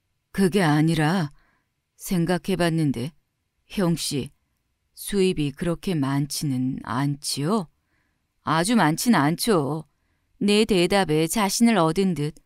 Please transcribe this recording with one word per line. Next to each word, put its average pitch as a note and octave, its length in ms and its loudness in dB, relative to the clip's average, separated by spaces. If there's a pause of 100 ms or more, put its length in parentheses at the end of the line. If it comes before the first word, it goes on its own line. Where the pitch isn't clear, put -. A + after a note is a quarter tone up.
(320)
"그게 F#3+ 300 2
아니라 D#3 720 2 (640)
생각해봤는데 E3 1160 -2 (540)
형씨, D3 640 -2 (640)
수입이 F#3 600 -2
그렇게 F3 420 -4
많지는 C#3 880 -2
않지요?" C#3+ 840 -4 (760)
"아주 E3+ 320 0
많지는 E3+ 440 2
않죠." D#3 680 0 (520)
내 G#3 280 2
대답에 F3 600 2
자신을 A3 520 2
얻은 E3+ 360 2
듯 D3 220 -6 (100)